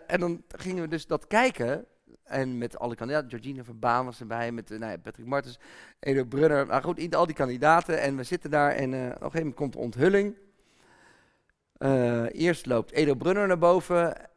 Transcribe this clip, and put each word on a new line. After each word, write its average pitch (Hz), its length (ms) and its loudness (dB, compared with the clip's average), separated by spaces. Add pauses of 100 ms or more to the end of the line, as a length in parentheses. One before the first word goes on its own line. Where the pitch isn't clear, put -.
en 180 120 0
dan 175 280 -4
gingen 185 360 -6
we 156 60 -8
dus 160 180 -6
dat - 200 -4
kijken. 208 580 0 (380)
En 131 340 -4
met 117 220 -8
alle 120 160 -4
kandidaten, 131 340 -4
Georgina 123 340 -12
Verbaan 120 420 0
was 123 140 -10
erbij, 117 320 -4
met, 113 200 -10
eh, 110 80 -10
nou 110 120 -6
ja, 87 60 -8
Patrick 113 280 -14
Martens, 131 340 -4 (400)
Edo 135 240 0
Brunner. 139 420 4
Nou 131 180 0
goed, 165 160 -4
i-, 170 100 -6
al 160 160 4
die 160 100 -6
kandidaten. 151 680 2
En 139 160 0
we 131 60 -6
zitten 170 260 -6
daar 143 220 4
en, 131 220 -2
eh, 131 60 -4
op 127 60 -4
een 123 100 -8
gegeven - 240 -6
moment 156 160 -4
komt 139 180 -4
de - 60 -12
onthulling. 190 560 2 (1400)
Eh, 120 540 2
eerst 165 340 0
loopt 120 260 0
Edo 143 240 4
Brunner 196 320 2
naar 185 100 2
boven. 170 800 2